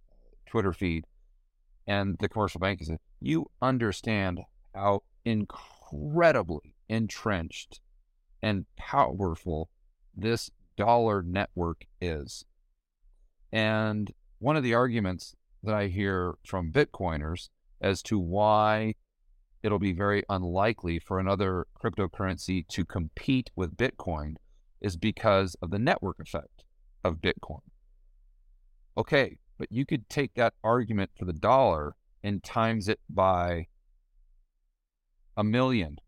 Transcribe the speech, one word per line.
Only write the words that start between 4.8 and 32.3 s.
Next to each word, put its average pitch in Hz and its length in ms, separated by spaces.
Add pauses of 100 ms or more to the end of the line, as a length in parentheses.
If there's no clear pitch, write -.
incredibly 131 1500 (140)
entrenched 107 880 (640)
and 104 240 (100)
powerful 87 920 (460)
this 113 360 (240)
dollar 110 460
network 87 640 (160)
is. 78 420 (1120)
And 110 580 (280)
one 147 180
of 143 60
the 117 100
arguments 117 600 (300)
that 107 120
I 101 120
hear 92 480 (100)
from 87 280
Bitcoiners 85 760 (340)
as 95 220
to 107 160
why 107 760 (680)
it'll 104 160
be 98 120
very 101 380
unlikely 90 720
for 95 200
another 95 460 (160)
cryptocurrency 92 840
to - 180
compete 123 720
with 80 200
Bitcoin 80 600 (460)
is 90 140
because 98 640
of 85 100
the 101 80
network 113 400
effect - 440 (400)
of 82 180
Bitcoin. 73 400 (1400)
Okay, 127 400 (200)
but - 140
you 131 140
could 117 240
take 139 260
that 120 180 (100)
argument 110 540
for 95 80
the 90 80
dollar 95 640 (280)
and 101 200